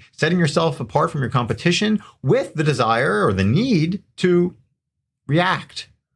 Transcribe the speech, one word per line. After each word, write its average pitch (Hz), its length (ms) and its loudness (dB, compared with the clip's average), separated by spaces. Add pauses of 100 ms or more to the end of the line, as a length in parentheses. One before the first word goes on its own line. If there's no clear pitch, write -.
(120)
setting 170 260 0
yourself 165 400 0
apart 151 320 -2
from 151 100 -4
your 120 100 -2
competition 175 680 0 (220)
with 202 320 0
the 156 80 -2
desire 143 640 0
or 113 60 2
the 95 100 0
need 175 600 0 (100)
to 175 400 2 (720)
react 175 600 -4 (280)